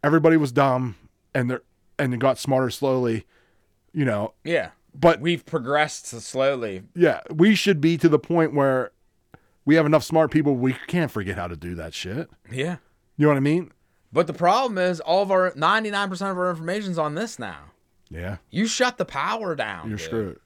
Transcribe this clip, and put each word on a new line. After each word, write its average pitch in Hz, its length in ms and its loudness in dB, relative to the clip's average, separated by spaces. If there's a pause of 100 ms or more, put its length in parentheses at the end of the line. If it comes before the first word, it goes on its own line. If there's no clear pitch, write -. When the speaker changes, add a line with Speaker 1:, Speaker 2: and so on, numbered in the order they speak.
Speaker 1:
everybody 160 320 6
was 143 160 2
dumb 127 420 2 (400)
and 123 160 0
they're, 127 120 -6 (360)
and 131 160 0
it 120 40 -6
got 135 200 2
smarter 131 320 0
slowly, 123 540 -2 (680)
you 151 120 -2
know. 107 300 -2 (100)
Speaker 2:
Yeah. 143 260 -4 (240)
Speaker 1:
But 156 260 4
Speaker 2:
We've 165 240 -4
progressed 147 640 -4
slowly. 117 760 -4 (120)
Speaker 1:
Yeah, 160 260 4 (100)
we 175 240 6
should 185 260 2
be 165 180 2
to 165 100 4
the 151 100 6
point 160 360 0
where 131 360 2 (760)
we 147 120 6
have 160 100 4
enough 151 180 4
smart 160 260 2
people, 143 260 2
we 127 180 0 (120)
can't 170 240 -2
forget 98 260 -6
how 90 120 -6
to 87 80 -10
do 87 180 -10
that 80 200 -12
shit. 113 340 -8 (240)
Speaker 2:
Yeah. 156 240 -6 (400)
Speaker 1:
You 147 100 2
know - 20 8
what 147 100 4
I - 20 0
mean? 156 320 0 (400)
Speaker 2:
But 160 140 2
the 160 80 -8
problem 214 420 2
is 180 240 0
all 180 220 2
of 190 80 -2
our, 185 260 2
ninety-nine 202 540 0
percent 190 220 -6
of 185 60 -6
our 180 120 -2
information's 175 480 -6
on 151 160 -2
this 220 240 -8
now. 90 220 -12 (500)
Speaker 1:
Yeah. 87 280 -8 (120)
Speaker 2:
You 214 160 -2
shut 247 320 -2
the 180 80 -2
power 185 480 -6
down, 107 340 -8
Speaker 1:
You're 107 100 -6
Speaker 2:
dude. 82 80 -10
Speaker 1:
screwed. 101 400 -6